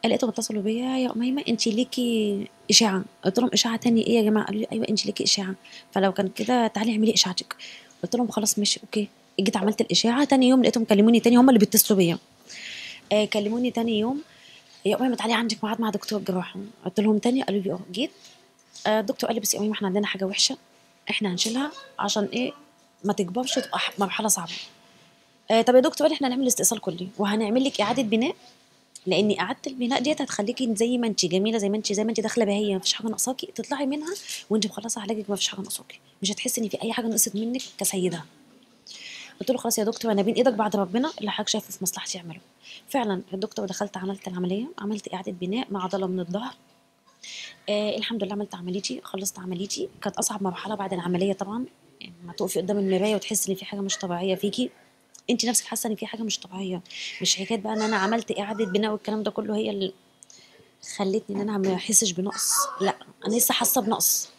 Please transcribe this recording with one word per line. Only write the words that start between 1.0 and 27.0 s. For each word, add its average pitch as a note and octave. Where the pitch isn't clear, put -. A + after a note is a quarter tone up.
أميمة، B3+
أنت A#3
ليكي A3+
إشاعة." G3
قلت F#3+
لهم: A#3+
"إشاعة A3+
تاني A3+
إيه A#3
يا A3+
جماعة؟" G#3+
قالوا G#3
لي: A3
"أيوة، A3+
أنت G#3
ليكي -
إشاعة." F#3+
فلو F#3+
كان F#3+
كده A#3
تعالي A3
اعملي G#3+
إشاعتك. -
قلت F3+
لهم: A#3
"خلاص G#3
ماشي، G#3
أوكي." G#3
جيت G3
عملت G#3
الإشاعة، A#3
تاني C4
يوم B3+
لقيتهم A#3
كلموني A3
تاني، A#3
هم B3
اللي B3
بيتصلوا G3+
بيا. E3+
آه، G#3+
كلموني A3
تاني A3+
يوم: C4
"يا G3+
أميمة، B3+
تعالي A#3
عندك A3
ميعاد A3
مع A3+
دكتور G#3
جراحة." F#3
قلت F#3+
لهم G#3+
تاني، B3
قالوا G3
لي: F3+
"أه." F3+
جيت، A#3+
آه، G#3+
الدكتور -
قال A3+
لي: A3
"بس -
يا -
أميمة، G#3+
إحنا G3+
عندنا G3+
حاجة F#3+
وحشة، G3+
إحنا G3
هنشيلها A#3
عشان G#3
إيه؟ B3
ما G3+
تكبرش G3+
وتبقى F3+
ح-، -
مرحلة G3+
صعبة." E3+
آه، A3+
"طب A#3+
يا B3+
دكتور"، D4+
قال D#4
لي: D4+
"إحنا C#4
هنعمل B3+
استئصال A3
كلي F3+